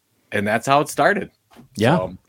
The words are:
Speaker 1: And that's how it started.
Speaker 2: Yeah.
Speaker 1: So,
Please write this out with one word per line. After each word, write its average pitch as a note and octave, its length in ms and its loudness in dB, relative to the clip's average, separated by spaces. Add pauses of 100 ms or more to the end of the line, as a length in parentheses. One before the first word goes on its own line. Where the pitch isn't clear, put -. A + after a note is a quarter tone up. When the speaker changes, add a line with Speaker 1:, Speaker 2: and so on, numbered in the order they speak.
(320)
Speaker 1:
And G#2 140 -2
that's A2 200 -2
how C#3 140 4
it D3 80 -4
started. D3 420 0 (460)
Speaker 2:
Yeah. B2 220 2
Speaker 1:
So, F#2 200 -6 (100)